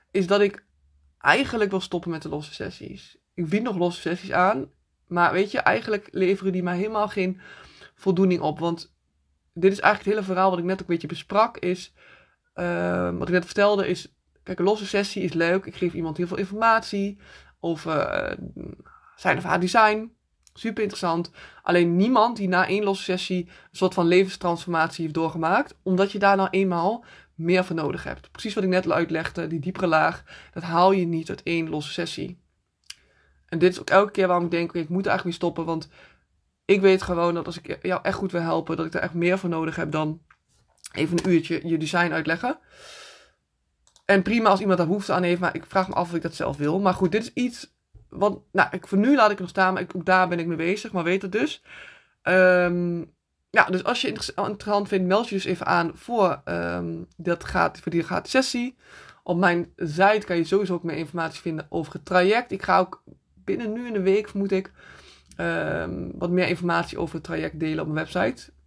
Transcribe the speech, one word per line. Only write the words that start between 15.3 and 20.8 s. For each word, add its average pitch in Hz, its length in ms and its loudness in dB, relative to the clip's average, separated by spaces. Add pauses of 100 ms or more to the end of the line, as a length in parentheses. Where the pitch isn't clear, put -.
leuk. 170 320 2
Ik - 100 -14
geef 175 180 -2
iemand 160 240 -6
heel 175 100 -2
veel 180 100 -6
informatie 202 800 0 (420)
over, 160 400 -2
eh, - 380 -2 (800)
zijn - 220 0
of 175 60 -6
haar 165 160 0
design. 214 580 2 (360)
Super 220 280 -6